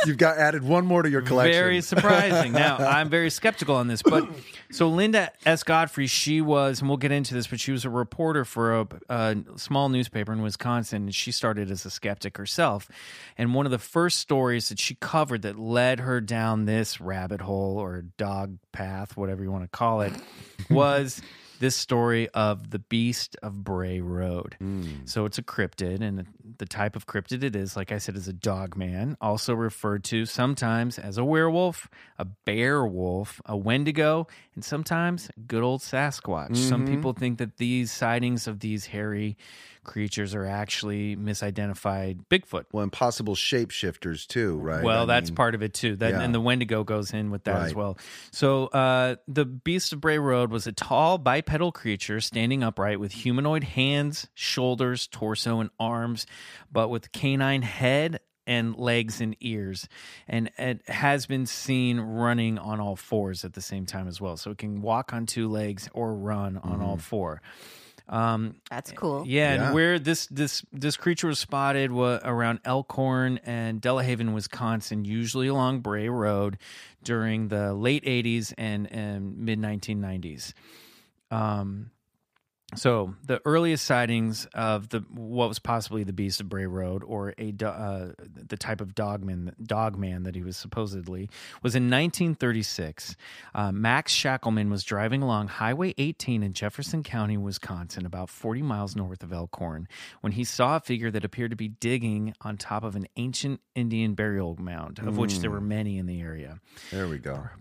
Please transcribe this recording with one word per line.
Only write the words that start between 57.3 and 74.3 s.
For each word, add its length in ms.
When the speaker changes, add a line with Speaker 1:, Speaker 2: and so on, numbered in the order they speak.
Speaker 2:
head 600
and 320
legs 420
and 200
ears. 460
And 300
it 320
has 380
been 180
seen 560
running 580
on 220
all 160
fours 480
at 80
the 100
same 220
time 240
as 100
well. 200
So 120
it 80
can 220
walk 320
on 140
two 240
legs 420
or 220
run 420
on 240
all 160
Speaker 1:
Mm-hmm. 40
Speaker 2:
four. 420
Um, 500
Speaker 3:
That's 240
cool. 340
Speaker 2:
yeah, 280
Speaker 1:
Yeah. 120
Speaker 2:
and 80
where 240
this, 280
this, 440
this 280
creature 280
was 120
spotted 520
wa-, 320
around 400
Elkhorn 840
and 340
Delahaven, 540